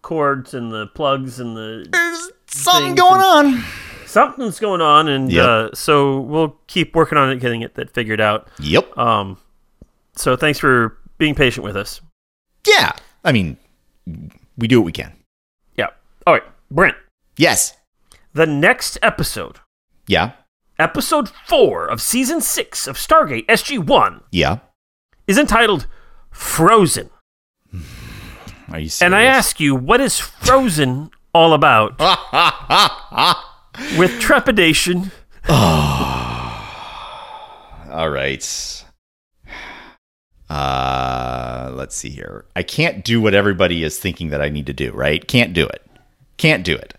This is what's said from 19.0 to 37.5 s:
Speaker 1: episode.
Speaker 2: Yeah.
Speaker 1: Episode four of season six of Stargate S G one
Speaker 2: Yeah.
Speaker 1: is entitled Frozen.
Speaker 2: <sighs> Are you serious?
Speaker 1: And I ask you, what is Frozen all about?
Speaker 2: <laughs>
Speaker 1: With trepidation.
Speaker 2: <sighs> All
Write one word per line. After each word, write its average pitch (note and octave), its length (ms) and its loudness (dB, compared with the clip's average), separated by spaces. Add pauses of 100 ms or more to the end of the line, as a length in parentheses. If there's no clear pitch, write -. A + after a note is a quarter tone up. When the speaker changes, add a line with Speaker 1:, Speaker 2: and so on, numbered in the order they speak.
Speaker 1:
episode. - 600 -4 (460)
Speaker 2:
Yeah. G2 260 0 (460)
Speaker 1:
Episode C4+ 520 -2 (160)
four F#3 400 2
of - 160 -6
season C4 400 -2
six - 440 -6
of - 120 -10
Stargate G3+ 500 0
S A3 140 2
G C4+ 160 -6
one B2+ 420 2 (100)
Speaker 2:
Yeah. E2 280 0 (680)
Speaker 1:
is G3 120 2
entitled A3 480 2 (440)
Frozen. F#3 800 2 (340)
Speaker 2:
<sighs> - 300 -20 (1000)
Are D#2+ 80 -12
you D#2+ 120 -8
serious? - 100 -8
Speaker 1:
And F3+ 140 4
I G#3+ 80 6
ask C4 360 2
you, C#3+ 160 2
what E3 280 2
is A3+ 160 0
Frozen D#3 920 0 (200)
all E3 220 6
about? B2+ 440 4
Speaker 2:
<laughs> E3+ 1500 0 (500)
Speaker 1:
With F3+ 220 2
trepidation. F#3 880 2 (160)
Speaker 2:
<sighs> - 220 -10
All C2 1120 0 (1500)